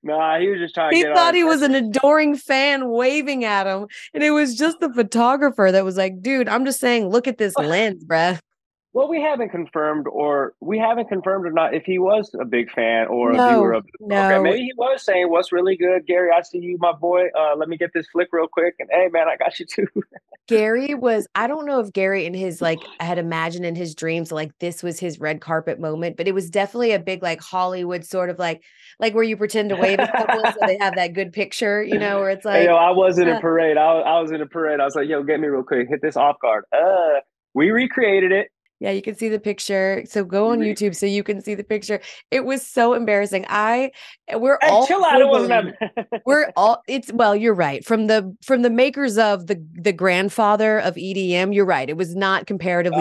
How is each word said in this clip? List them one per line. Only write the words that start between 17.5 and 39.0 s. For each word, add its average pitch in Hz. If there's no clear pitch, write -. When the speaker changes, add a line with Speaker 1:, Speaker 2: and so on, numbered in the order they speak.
Speaker 1:
let 160
me 165
get 170
this 165
flick 175
real 165
quick. 170
And -
hey, 180
man, 165
I 143
got -
you 175
too." 202
<laughs> 202
Speaker 2:
Gary 233
was, 233
I 214
don't 294
know 277
if 202
Gary 196
in 180
his, 185
like, 165
had 170
imagined 170
in 170
his 165
dreams, 165
like, 156
this 175
was 175
his 170
red 151
carpet 160
moment, 165
but 170
it 190
was 170
definitely 220
a 196
big, 185
like, 165
Hollywood 180
sort 180
of, 175
like, 165
like, 220
where 226
you 220
pretend 208
to 196
wave 190
at -
someone 220
so -
they 190
Speaker 1:
<laughs> 202
Speaker 2:
have 196
that 175
good 180
picture, 208
you 214
know, 202
where 196
it's 196
Speaker 1:
Hey, 190
yo, 170
Speaker 2:
like, 170
Speaker 1:
I 170
was 185
in 175
a 165
Speaker 2:
uh, -
Speaker 1:
parade. 165
I, 151
I 165
was 160
in 156
a 147
parade. 151
I 139
was 139
like, 147
"Yo, 143
get 151
me 156
real 131
quick. 123
Hit 143
this 156
off 143
guard." 110
Uh, 165
we 160
recreated 220
it. 196
Speaker 2:
Yeah, 196
you 196